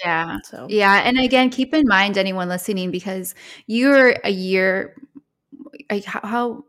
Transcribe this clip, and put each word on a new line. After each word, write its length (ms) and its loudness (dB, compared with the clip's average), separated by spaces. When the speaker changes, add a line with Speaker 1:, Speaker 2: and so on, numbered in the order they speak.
Speaker 1:
Yeah. 400 -4
Speaker 2:
So. 240 -18
Speaker 1:
Yeah. 360 4
And 140 2
again, 320 2
keep 220 -4
in 140 4
mind, 320 2
anyone 300 -2
listening, 420 -4
because 440 -8
you're 560 4
a 80 -2
year, 640 -2
like, 140 -6
how, 180 -10
how 460 -6